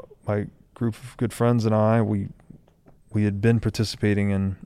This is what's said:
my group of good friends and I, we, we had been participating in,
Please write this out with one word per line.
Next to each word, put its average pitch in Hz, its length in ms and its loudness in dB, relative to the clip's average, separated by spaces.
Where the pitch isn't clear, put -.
my 104 200 -2
group 117 220 -4
of - 220 -18
good 113 140 -2
friends 120 340 2
and 110 100 2
I, 107 260 4
we, 104 280 -2
we 104 140 0
had 101 160 -2
been 117 180 4
participating 104 720 0
in, 98 240 -2